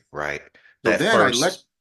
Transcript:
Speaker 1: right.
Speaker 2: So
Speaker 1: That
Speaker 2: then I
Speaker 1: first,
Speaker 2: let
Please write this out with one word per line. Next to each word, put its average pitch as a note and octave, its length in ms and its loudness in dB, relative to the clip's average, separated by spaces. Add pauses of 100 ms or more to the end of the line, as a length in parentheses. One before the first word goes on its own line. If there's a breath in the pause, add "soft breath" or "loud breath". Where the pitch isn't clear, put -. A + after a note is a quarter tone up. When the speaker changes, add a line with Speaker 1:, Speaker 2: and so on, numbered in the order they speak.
(120)
Speaker 1:
right. D2 300 -8 (440 soft breath)
Speaker 2:
So A2+ 60 2
Speaker 1:
That - 80 0
Speaker 2:
then G#3 200 2
I - 100 4
Speaker 1:
first, A#2+ 100 -2
Speaker 2:
let E3+ 240 -2 (180)